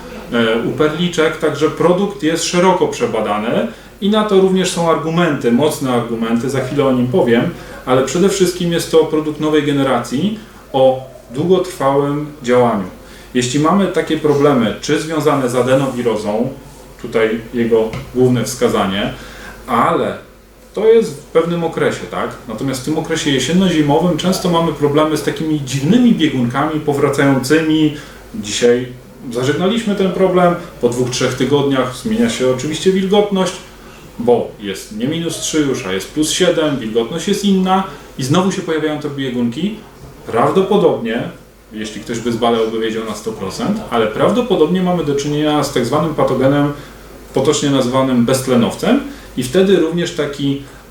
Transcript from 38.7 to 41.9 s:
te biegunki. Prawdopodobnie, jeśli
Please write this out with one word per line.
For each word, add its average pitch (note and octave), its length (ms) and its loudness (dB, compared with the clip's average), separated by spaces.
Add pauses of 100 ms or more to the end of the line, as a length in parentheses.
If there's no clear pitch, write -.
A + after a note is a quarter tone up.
te D3 100 -6
biegunki. C3+ 640 -4 (520)
Prawdopodobnie, A#2+ 960 2 (500)
jeśli G#2+ 280 -10